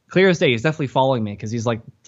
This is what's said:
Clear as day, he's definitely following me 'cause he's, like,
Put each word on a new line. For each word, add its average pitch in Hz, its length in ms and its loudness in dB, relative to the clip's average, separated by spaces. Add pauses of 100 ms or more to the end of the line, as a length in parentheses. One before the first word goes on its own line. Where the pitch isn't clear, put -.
Clear 185 200 4
as 170 100 0
day, 139 100 4
he's 117 140 0
definitely 151 240 -2
following 131 360 0
me 104 120 -6
'cause 107 160 -10
he's, 117 160 -4
like, 117 140 -2 (260)